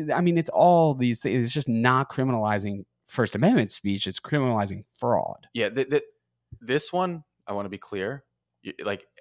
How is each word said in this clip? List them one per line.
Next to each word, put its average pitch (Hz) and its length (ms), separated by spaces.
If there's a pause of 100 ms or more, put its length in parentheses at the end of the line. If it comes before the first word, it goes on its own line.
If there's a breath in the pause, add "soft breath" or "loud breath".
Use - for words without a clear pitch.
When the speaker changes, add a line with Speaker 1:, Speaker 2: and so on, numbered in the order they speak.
(120)
Speaker 1:
I 127 80
mean, 175 160
it's 165 140
all 165 440
these 123 260
things. 120 240
It's 117 100
just 147 140
not 127 420
criminalizing 107 760 (200)
First - 300
Amendment 143 340
speech. 98 380
It's 92 100
criminalizing 107 680 (140)
fraud. 110 540
Speaker 2:
Yeah, 110 160
th-, 127 220
th-, 143 120 (580)
this 131 320
one, 175 300 (240)
I 104 60
wanna 101 160
be 95 100
clear. 107 460 (400)
Y-, - 80 (100)
like, 101 220 (160)